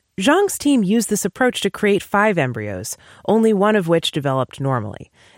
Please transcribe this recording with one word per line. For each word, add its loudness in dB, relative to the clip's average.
Zhang's 2
team 2
used 0
this -2
approach -2
to 0
create 0
five 0
embryos, -4
only 4
one 2
of 0
which 0
developed -2
normally. -4